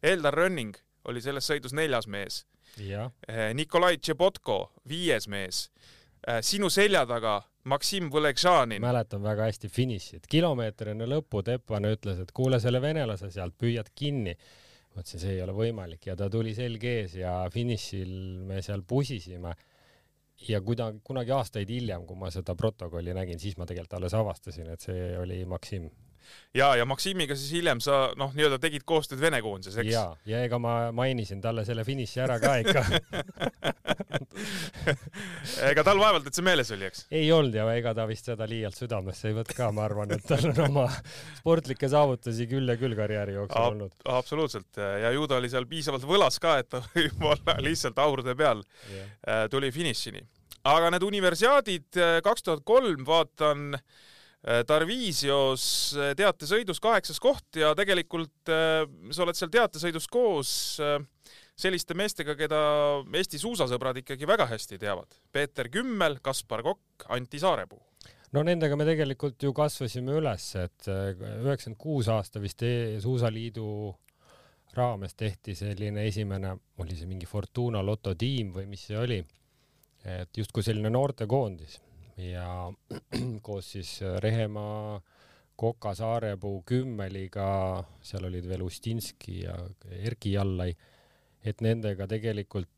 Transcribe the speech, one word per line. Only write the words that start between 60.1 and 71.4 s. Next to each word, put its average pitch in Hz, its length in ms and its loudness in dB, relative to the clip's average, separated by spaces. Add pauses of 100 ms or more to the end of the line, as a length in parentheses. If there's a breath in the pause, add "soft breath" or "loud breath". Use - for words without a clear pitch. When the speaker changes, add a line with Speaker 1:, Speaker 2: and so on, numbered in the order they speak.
Speaker 1:
äh, 147 220 2 (580 loud breath)
selliste 180 380 -2
meestega, 170 440 -2
keda 151 200 2 (540)
Eesti 160 260 -2
suusasõbrad 131 600 0
ikkagi 135 300 -8
väga 196 180 6
hästi 110 320 -8
teavad. 98 380 -6 (160)
Peeter 139 360 -2
Kümmel, 185 540 0
Kaspar 117 400 -4
Kokk, - 460 -6
Anti 123 340 -4
Saarepuu. 135 380 0 (500 soft breath)
Speaker 2:
No 143 140 2
nendega 160 320 4
me 147 100 2
tegelikult 147 560 0
ju 139 100 2
kasvasime 135 680 0
üles, 123 240 -2 (100)
et, 90 320 -6
äh, 98 300 -2 (240)